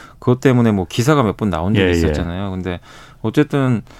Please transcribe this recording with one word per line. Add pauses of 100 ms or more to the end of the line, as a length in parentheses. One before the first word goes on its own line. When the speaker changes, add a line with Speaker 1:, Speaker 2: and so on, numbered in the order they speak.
(180)
Speaker 1:
그것
때문에
뭐
기사가
몇
번
나온
적이
Speaker 2:
예,
예.
Speaker 1:
있었잖아요.
근데 (420)
어쨌든 (160)